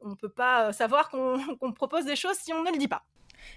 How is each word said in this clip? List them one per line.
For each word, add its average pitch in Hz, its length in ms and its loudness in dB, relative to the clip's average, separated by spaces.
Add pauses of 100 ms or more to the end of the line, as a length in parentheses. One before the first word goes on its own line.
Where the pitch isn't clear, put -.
on 202 140 -10
peut 208 120 -10
pas, 247 400 2
euh, 202 40 -2
savoir 247 360 4
qu'on, 262 300 -2
<laughs> 277 220 -6
qu'on 254 120 -4
propose 294 320 -2
des 285 120 -2
choses 294 200 -2
si - 160 -8
on 320 100 -2
ne 359 80 0
le 330 80 0
dit 254 100 0
pas. - 160 -6 (520)